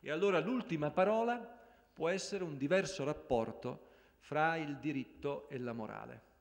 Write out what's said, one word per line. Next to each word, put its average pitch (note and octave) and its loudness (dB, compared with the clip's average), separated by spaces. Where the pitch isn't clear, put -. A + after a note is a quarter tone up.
E C#3+ -8
allora F3+ 4
l'ultima E3 0
parola A3 4
può D#3 0
essere F#3 -2
un D#3 -6
diverso D3 2
rapporto B2 -2
fra D#3+ 2
il D3 -4
diritto C#3+ -4
e C#3 -8
la B2 -4
morale. A2+ -8